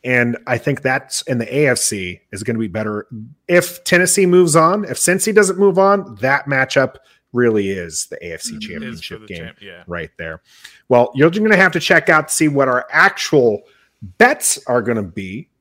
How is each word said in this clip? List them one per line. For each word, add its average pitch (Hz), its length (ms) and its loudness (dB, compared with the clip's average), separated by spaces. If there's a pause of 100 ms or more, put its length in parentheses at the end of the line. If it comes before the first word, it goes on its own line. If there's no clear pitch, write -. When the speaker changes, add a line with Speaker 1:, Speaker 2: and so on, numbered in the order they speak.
Speaker 1:
And 120 340 0 (100)
I 123 100 -2
think 139 240 -4
that's - 420 -4
in 127 140 -4
the 117 180 -6
A 147 120 2
F 123 100 2
C 92 420 -6 (120)
is 98 100 -12
gonna 113 160 -4
be 110 100 -4
better. 107 380 -6 (420)
If 175 360 0
Tennessee 185 420 2
moves 175 300 4
on, 180 300 4
if - 120 -10
Cincy 190 380 -2
doesn't 190 240 2
move 196 180 4
on, 190 440 2
that 135 260 0
matchup 131 480 0 (360)
really 110 400 2
is 87 400 -8
the 85 160 -14
A 82 60 -10
F 80 80 -14
C 78 120 -12
Speaker 2:
Mm-hmm. 76 60 -16
Speaker 3:
Is - 60 -14
for - 40 -16
Speaker 1:
Championship 82 520 -14
Speaker 3:
the 107 60 -20
Speaker 1:
game 87 180 -14
Speaker 3:
champ, 110 140 -18
yeah. 90 280 -20
Speaker 1:
right 85 320 -12
there. 80 240 -12 (440)
Well, 123 280 2
you're 151 160 4
gonna 214 260 2
have 185 140 4
to 175 80 -2
check 165 280 2
out 156 200 2
to - 60 -6
see 156 140 2
what 139 200 2
our 127 240 -2
actual 147 720 2 (560)
bets - 480 2
are 123 160 0
gonna 113 180 -2
be 98 480 -12 (120)